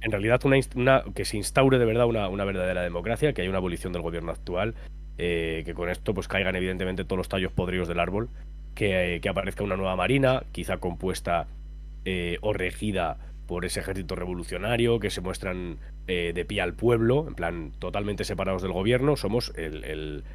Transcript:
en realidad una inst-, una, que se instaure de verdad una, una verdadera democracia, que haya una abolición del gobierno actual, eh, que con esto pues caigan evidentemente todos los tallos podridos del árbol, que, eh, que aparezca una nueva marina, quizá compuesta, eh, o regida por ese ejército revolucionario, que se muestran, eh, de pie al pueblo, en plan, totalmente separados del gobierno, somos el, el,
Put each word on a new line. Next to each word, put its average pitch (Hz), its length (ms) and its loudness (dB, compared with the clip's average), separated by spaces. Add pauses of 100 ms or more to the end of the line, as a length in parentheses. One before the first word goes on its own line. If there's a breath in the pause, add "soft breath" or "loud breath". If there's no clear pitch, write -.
en 110 100 -2
realidad 107 340 4
una 135 120 8
inst-, 131 180 0
una, 127 280 6 (120)
que 98 100 -2
se - 120 -2
instaure 131 420 6
de 120 60 6
verdad 113 200 6
una, 110 240 2
una 98 160 0
verdadera 92 380 0
democracia, 104 500 0
que - 80 -2
haya 90 80 2
una 95 80 2
abolición 90 360 -2
del 87 100 -2
gobierno 85 280 -4
actual, 92 440 -2 (440 loud breath)
eh, 82 460 0
que 82 80 -6
con 85 160 -2
esto 92 240 -2
pues 92 140 -4
caigan 92 280 0
evidentemente 92 480 -2
todos 95 140 -2
los 90 120 -2
tallos 92 220 0
podridos 90 360 0
del 85 120 -2
árbol, 95 300 0 (460 loud breath)
que, 92 400 2
eh, 82 40 -2
que 98 100 0
aparezca 95 340 -2
una 95 140 0
nueva 92 180 0
marina, 127 560 4
quizá 90 260 -4
compuesta, 85 720 -2 (580)
eh, 87 360 -2
o 107 120 0
regida 90 640 -2 (300 loud breath)
por 87 180 -4
ese 92 140 -4
ejército 92 360 -4
revolucionario, 92 840 0
que 101 100 0
se 92 120 -6
muestran, 90 560 -6 (300 loud breath)
eh, 87 280 0
de 85 100 -2
pie 101 160 -2
al 87 120 0
pueblo, 120 540 4
en - 60 -8
plan, 85 460 -4
totalmente 101 460 -2
separados 95 360 0
del 95 120 -2
gobierno, 123 420 4
somos 110 400 0
el, 78 300 -6
el, 76 380 -6 (120)